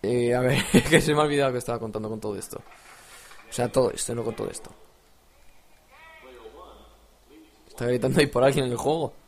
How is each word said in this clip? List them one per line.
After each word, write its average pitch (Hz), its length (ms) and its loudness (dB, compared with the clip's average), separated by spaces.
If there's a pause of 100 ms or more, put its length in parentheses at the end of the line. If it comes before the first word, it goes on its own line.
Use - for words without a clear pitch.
Eh, 120 320 2
a 123 60 2
ver, 127 280 2
<laughs> - 40 -6
es - 160 4
que 156 120 8
se 151 140 2
me 147 60 2
ha 151 40 4
olvidado 143 280 2
que 123 60 -4
estaba 120 200 -6
contando 107 320 -6
con 110 100 -8
todo 107 160 -6
esto. - 240 -12 (880)
O - 40 -16
sea, 120 180 -2
todo 127 220 2
esto, - 220 -6
no 117 100 -6
con 113 100 -4
todo 107 160 -6
esto. - 200 -14 (3000)
Está - 180 -8
gritando 123 340 2
ahí 147 60 6
por 123 180 2
alguien 135 220 4
en 123 60 -4
el 120 40 -4
juego. 147 380 -2 (140)